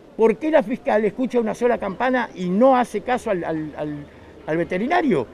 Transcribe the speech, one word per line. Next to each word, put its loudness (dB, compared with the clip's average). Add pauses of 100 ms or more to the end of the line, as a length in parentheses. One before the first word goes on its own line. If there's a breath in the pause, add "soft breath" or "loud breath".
(140)
¿por 4
qué -4
la 6
fiscal 0
escucha -2
una -2
sola 0
campana -2
y -4
no 6
hace -2
caso -2
al, -2
al, -6
al, -8 (400 loud breath)
al -2
veterinario? 0